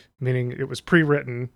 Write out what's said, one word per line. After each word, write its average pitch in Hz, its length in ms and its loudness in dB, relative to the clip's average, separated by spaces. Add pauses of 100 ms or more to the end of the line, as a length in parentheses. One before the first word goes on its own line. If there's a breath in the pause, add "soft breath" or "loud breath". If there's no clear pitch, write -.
(200 soft breath)
meaning 127 320 -2
it 135 180 -6
was 131 120 -10
pre-written, 143 760 2